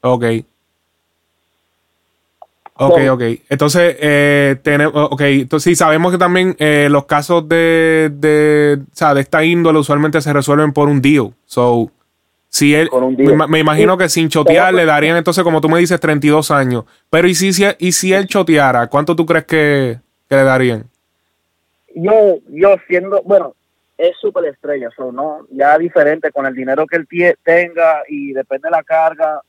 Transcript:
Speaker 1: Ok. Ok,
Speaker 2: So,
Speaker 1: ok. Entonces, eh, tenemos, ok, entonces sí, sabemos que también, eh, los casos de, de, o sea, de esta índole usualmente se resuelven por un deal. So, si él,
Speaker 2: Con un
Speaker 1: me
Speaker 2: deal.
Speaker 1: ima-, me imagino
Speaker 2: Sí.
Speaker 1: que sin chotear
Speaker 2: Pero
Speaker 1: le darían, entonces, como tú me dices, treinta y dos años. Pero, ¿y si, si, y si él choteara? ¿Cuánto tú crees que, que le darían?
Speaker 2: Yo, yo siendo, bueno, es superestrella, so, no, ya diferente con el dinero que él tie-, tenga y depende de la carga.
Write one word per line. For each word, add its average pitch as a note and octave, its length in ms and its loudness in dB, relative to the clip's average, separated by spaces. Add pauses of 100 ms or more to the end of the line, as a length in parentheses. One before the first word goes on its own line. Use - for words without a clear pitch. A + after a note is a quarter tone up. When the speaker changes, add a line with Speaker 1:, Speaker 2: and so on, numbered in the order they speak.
Speaker 1:
Ok. B2 220 0 (2500)
Ok, C#3+ 300 2
Speaker 2:
So, C3 80 2
Speaker 1:
ok. B2 80 -4 (260)
Entonces, D3 520 0
eh, C#3+ 640 2
tenemos, D3 300 0 (200)
ok, C3+ 80 -6
entonces C#3 440 0
sí, E3+ 120 4
sabemos E3 340 2
que F3+ 80 -2
también, F3+ 400 0
eh, D3 320 2
los C#3+ 140 2
casos D#3 440 -2
de, D#3+ 640 2
de, D3+ 680 2
o - 140 -20
sea, D3+ 180 2
de C#3 60 0
esta D#3 240 -2
índole E3 340 2
usualmente D3+ 420 0
se D3 120 -4
resuelven C#3+ 400 0
por D3 160 0
un D3 120 0
deal. C3+ 320 0 (140)
So, A#2+ 440 0 (580)
si D3 260 2
él, D#3 140 2
Speaker 2:
Con B2+ 160 -2
un C3 120 -2
Speaker 1:
me C3+ 80 2
Speaker 2:
deal. C#3+ 120 4
Speaker 1:
ima-, D3+ 120 0
me D#3 120 0
imagino D#3 340 2
Speaker 2:
Sí. F#3 40 -6
Speaker 1:
que F3+ 100 0
sin D#3+ 200 -2
chotear E3 440 2
Speaker 2:
Pero F3+ 60 2
Speaker 1:
le E3+ 80 2
darían, D#3 300 0
entonces, E3+ 280 -2
como D#3+ 160 0
tú D3+ 80 -2
me E3 100 2
dices, F3 220 0
treinta D3 260 -2
y D3+ 40 4
dos D3+ 200 0
años. C3 340 0 (260)
Pero, E3+ 180 2
¿y F#3 80 0
si, F#3+ 160 -2
si, F#3+ 120 0 (140)
y F3+ 140 -2
si F#3 200 -2
él G3 140 0
choteara? D3 640 0
¿Cuánto D3+ 260 -2
tú E3 100 -2
crees D#3+ 200 -2
que, C#3+ 540 -2 (300)
que C#3 60 -2
le C#3 80 4
darían? B2+ 420 0 (1080)
Speaker 2:
Yo, G3 440 2 (100)
yo F#3 260 2 (140)
siendo, F#3 340 -2
bueno, F3+ 320 0 (420)
es E3+ 240 -2
superestrella, D3 760 -6
so, B2+ 160 -12
no, D3+ 400 -10
ya C#3+ 260 2
diferente D#3 540 -2
con C#3 120 -6
el C3 120 -6
dinero C3+ 320 -4
que D#3+ 80 -6
él E3 100 -6
tie-, F3 380 0
tenga E3 640 0
y C#3+ 240 -10
depende C3+ 340 -8
de E3 60 -4
la D#3+ 100 -2
carga. D#3+ 680 -2